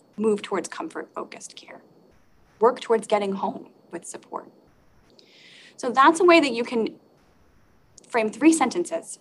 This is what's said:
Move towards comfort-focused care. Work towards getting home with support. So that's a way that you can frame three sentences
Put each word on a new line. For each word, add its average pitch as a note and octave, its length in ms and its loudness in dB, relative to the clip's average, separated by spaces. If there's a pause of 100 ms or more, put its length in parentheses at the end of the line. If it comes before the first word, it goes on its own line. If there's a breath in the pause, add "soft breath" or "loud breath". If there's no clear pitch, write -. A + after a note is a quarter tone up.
(180)
Move G#3 240 0
towards - 260 -8
comfort-focused - 880 -14
care. - 260 -20 (800)
Work B3+ 200 2
towards A3+ 280 -2
getting G3+ 260 -2
home - 360 -8 (220)
with F3 140 -14
support. - 460 -16 (1300 soft breath)
So B3+ 120 -6
that's C#4 300 4
a F#4 60 4
way E4+ 140 8
that C#4+ 120 2
you A#3 120 -2
can A#3 320 -4 (1120)
frame A3 220 0
three C#4 220 4
sentences F3 680 -2